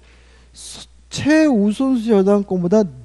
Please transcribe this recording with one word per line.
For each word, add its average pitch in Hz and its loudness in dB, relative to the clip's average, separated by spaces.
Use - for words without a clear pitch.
최우선순위 262 0
저당권보다 196 2